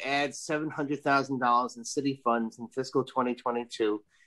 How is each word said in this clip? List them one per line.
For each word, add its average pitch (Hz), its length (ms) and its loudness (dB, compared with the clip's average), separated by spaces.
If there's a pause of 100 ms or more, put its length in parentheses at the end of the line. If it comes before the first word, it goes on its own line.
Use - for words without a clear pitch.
adds 139 320 0
seven 151 320 -4
hundred 143 320 -4
thousand 139 380 2
dollars 120 380 2
in 117 80 -12
city 135 380 0
funds 117 360 2
in 117 80 -10
fiscal 131 360 0
twenty 123 320 0
twenty-two 120 680 -2 (240)